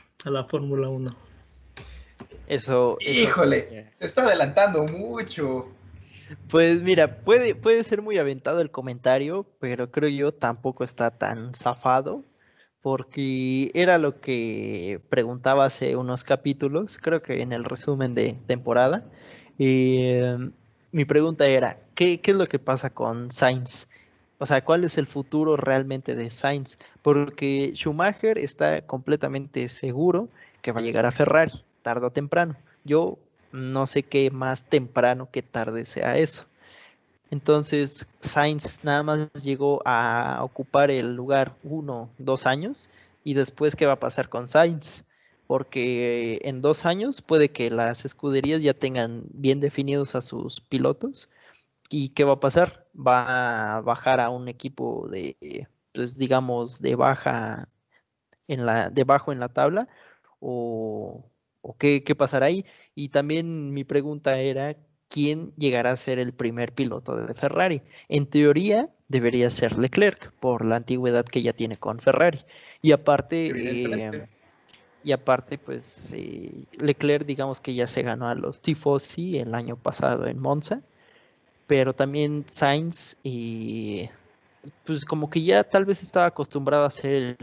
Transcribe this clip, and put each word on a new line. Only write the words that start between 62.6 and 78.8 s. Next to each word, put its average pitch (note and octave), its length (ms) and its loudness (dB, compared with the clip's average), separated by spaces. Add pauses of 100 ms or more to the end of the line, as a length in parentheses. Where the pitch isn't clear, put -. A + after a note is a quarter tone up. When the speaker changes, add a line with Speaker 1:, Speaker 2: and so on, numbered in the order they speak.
Speaker 2:
Y C#3+ 160 -8
también D3+ 640 -2
mi C#3 100 -6
pregunta C#3+ 540 -2
era, C3+ 380 -4 (320)
¿quién D3+ 480 -2
llegará B2 360 2
a B2+ 40 -2
ser B2+ 220 -4
el B2 140 -4
primer A#2+ 400 -4
piloto B2+ 420 -4
de A2+ 200 -6
Ferrari? E3+ 480 0 (260)
En C#3+ 180 0
teoría, E3+ 640 4 (160)
debería A#2+ 440 2
ser G#2+ 280 0
Leclerc, F#3 640 2
por A#2+ 240 0
la A2+ 120 2
antigüedad B2 480 2
que B2 180 -2
ya A#2 100 0
tiene A2+ 240 -6
con A2 240 -6
Ferrari. D#3 440 2 (380)
Y D#3 80 8
aparte, D3 560 4
Speaker 3:
Evidentemente. A2 680 -4
Speaker 2:
eh, G#2+ 120 -14 (760)
y D3 80 0
aparte, B2+ 460 0
pues, - 580 -14
eh, - 500 -12 (140)
Leclerc, D3 460 2
digamos C3+ 340 -4
que C3 140 -6
ya B2 120 0
se - 160 -2
ganó A#2+ 260 -4
a A#2+ 60 -2
los - 260 -6
tifosi D3+ 800 -2